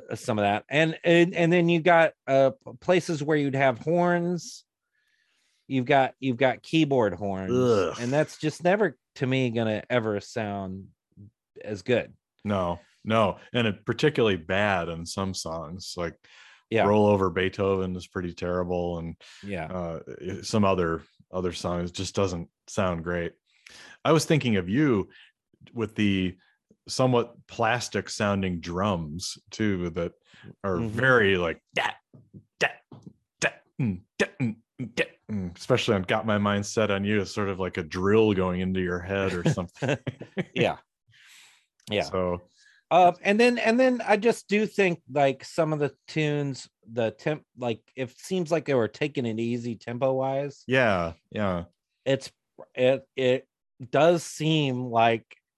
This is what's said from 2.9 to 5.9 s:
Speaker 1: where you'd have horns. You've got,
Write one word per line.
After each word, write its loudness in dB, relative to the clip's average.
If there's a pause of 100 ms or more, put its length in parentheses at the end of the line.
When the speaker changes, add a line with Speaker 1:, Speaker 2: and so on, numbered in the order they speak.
Speaker 1:
where 2
you'd 0
have 4
horns. 0 (1000)
You've 0
got, 4